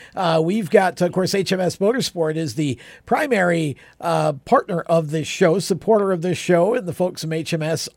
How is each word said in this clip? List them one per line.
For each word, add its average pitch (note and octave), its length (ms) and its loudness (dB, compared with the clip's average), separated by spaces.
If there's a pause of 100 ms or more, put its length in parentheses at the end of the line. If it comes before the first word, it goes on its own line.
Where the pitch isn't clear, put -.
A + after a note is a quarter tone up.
(140)
uh, E3 300 0
we've F#3+ 240 -2
got, - 320 2
of F3+ 100 2
course, F#3 240 -2
H G3 200 0
M F#3 60 -2
S F3 180 -2
Motorsport F3+ 580 0
is D#3 180 -4
the C#3+ 220 -2 (300)
primary, F3+ 720 0 (200)
uh, D#3 360 0 (100)
partner G3+ 380 0
of E3 280 0
this D#3 160 -2
show, F#3 320 2
supporter G3 540 0
of F3 80 -2
this F3+ 160 -2
show, F3+ 380 2
and A#3 120 -4
the E3 60 -6
folks F3+ 300 -4
from D#3+ 100 -6
H D#3+ 220 -6
M D#3 80 -2
S D#3 340 -4